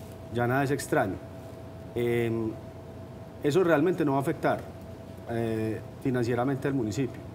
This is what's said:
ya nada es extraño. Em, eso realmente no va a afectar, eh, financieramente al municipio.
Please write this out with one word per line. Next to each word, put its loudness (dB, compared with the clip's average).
ya 2
nada 4
es 0
extraño. 0
Em, 2
eso 6
realmente 6
no 4
va 4
a 4
afectar, 0
eh, 0
financieramente 2
al 2
municipio. 0